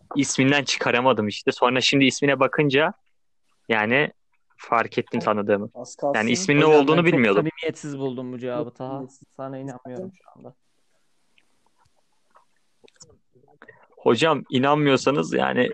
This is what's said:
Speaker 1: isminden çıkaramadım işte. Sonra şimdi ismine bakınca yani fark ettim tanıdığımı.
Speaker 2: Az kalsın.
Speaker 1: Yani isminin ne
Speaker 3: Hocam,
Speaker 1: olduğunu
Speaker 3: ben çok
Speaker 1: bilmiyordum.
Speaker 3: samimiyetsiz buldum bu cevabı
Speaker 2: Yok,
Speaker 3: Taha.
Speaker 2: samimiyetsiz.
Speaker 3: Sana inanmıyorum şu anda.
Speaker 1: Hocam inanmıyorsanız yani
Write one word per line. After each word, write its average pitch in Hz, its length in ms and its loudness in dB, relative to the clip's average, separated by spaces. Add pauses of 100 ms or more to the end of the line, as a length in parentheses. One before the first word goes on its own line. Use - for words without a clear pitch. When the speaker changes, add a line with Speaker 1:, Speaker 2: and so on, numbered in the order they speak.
(160)
Speaker 1:
isminden 139 480 0
çıkaramadım 120 640 2
işte. - 240 -4
Sonra 127 280 0
şimdi 139 240 4
ismine 135 360 2
bakınca 147 520 2 (760)
yani 113 440 0 (440)
fark 113 420 -4
ettim 117 220 -4
tanıdığımı. 107 540 -2
Speaker 2:
Az - 220 -18
kalsın. 143 220 -4
Speaker 1:
Yani 113 120 -2
isminin 143 300 0
ne 156 40 4
Speaker 3:
Hocam, 151 160 6
Speaker 1:
olduğunu 151 160 2
Speaker 3:
ben 175 60 4
çok 165 100 2
Speaker 1:
bilmiyordum. 107 380 2
Speaker 3:
samimiyetsiz 147 480 -8
buldum 127 340 -8
bu 123 60 -12
cevabı 120 260 -8
Speaker 2:
Yok, 120 120 -16
Speaker 3:
Taha. 131 120 -12
Speaker 2:
samimiyetsiz. 135 480 -14
Speaker 3:
Sana 135 220 -12
inanmıyorum 135 540 -14 (100)
şu - 160 -20
anda. 127 160 -20 (3500)
Speaker 1:
Hocam 135 540 2
inanmıyorsanız 143 840 0
yani 127 420 0